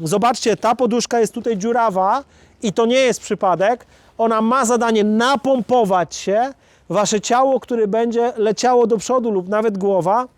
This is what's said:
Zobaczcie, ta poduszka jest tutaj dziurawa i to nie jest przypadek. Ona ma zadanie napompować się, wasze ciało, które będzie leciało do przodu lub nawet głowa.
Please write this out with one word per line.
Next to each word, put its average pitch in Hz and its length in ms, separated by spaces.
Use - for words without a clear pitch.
Zobaczcie, 208 560
ta 226 180
poduszka 233 460
jest 214 140
tutaj 233 240
dziurawa 226 680
i 208 100
to 233 140
nie 240 120
jest 254 220
przypadek. 196 680
Ona 226 220
ma 247 240
zadanie 226 400
napompować 226 1120
się, 233 380
wasze 202 320
ciało, 262 400
które 226 280
będzie 233 480
leciało 233 500
do 214 120
przodu 240 320
lub 185 180
nawet 214 300
głowa. 196 480